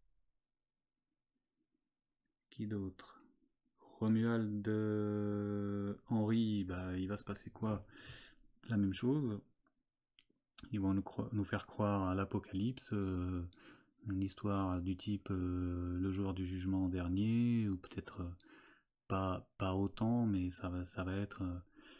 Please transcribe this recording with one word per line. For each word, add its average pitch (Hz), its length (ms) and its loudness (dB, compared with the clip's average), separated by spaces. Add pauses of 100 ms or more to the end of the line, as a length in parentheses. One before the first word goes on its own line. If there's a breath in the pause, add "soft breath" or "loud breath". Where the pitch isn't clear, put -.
(2500)
Qui - 160 -6
d'autre ? 98 520 -4 (800)
Romuald, 110 720 2
euh, 104 1300 0 (140)
Henry, 107 560 2
bah, 92 320 -4
il 92 120 -2
va 101 80 -2
se - 80 -8
passer - 260 -8
quoi ? 107 360 -2 (840 loud breath)
La 117 80 0
même 101 160 4
chose. 120 480 0 (1300)
Ils 104 80 0
vont 95 120 4
nous 98 100 2
cro-, - 300 -6
nous 104 120 0
faire - 220 -2
croire 101 420 2
à 90 60 2
l'apocalypse, 98 760 -2
euh, 90 540 0 (600 loud breath)
une 95 140 0
histoire 98 580 0
du 90 160 0
type, 104 340 -4
euh, 90 680 0
le 95 120 2
jour 95 240 0
du 92 120 -2
jugement 92 420 0
dernier, 107 800 2
ou 95 80 0
peut-être, - 460 -8
euh, 87 80 -4 (760 loud breath)
pas, 95 400 0 (100)
pas 95 160 0
autant, 113 520 2
mais 92 240 2
ça 90 180 -6
va, 90 160 -2
ça 90 200 -6
va 92 120 0
être, 98 260 -4
euh, 87 160 -2 (420 loud breath)